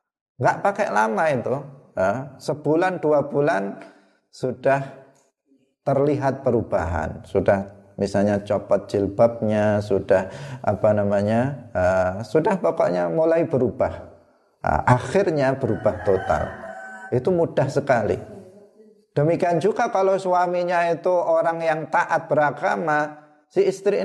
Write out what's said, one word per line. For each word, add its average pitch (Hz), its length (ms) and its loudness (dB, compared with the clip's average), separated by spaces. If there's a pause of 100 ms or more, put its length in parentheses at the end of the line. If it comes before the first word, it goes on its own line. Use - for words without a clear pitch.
(400)
nggak 135 180 2
pakai 202 320 0
lama 208 400 2
itu, 123 260 -2 (400)
eh, 98 220 0 (220)
sebulan 160 580 0
dua 151 300 2
bulan 185 500 0 (540)
sudah 135 720 -2 (800)
terlihat 139 600 0
perubahan, 85 800 -2
sudah 98 400 2 (320)
misalnya 101 420 0
copot 101 460 -2
jilbabnya, 107 1000 2
sudah 98 480 2 (320)
apa 107 320 2
namanya, 104 440 2 (360)
eh, 92 360 2 (120)
sudah 170 320 0
pokoknya 170 560 0
mulai 165 320 2
berubah. 123 680 -2 (500)
Nah, - 240 -2
akhirnya 135 720 2
berubah 107 480 -2
total. 90 400 0 (640)
Itu 127 240 0
mudah 160 320 0
sekali. 120 480 0 (960)
Demikian 165 480 0
juga 220 320 0
kalau 190 320 2
suaminya 180 640 0
itu 170 240 0
orang 165 500 2
yang 160 300 -2
taat 170 400 0
beragama, 151 960 0 (240)
si 196 160 2
istri 190 380 0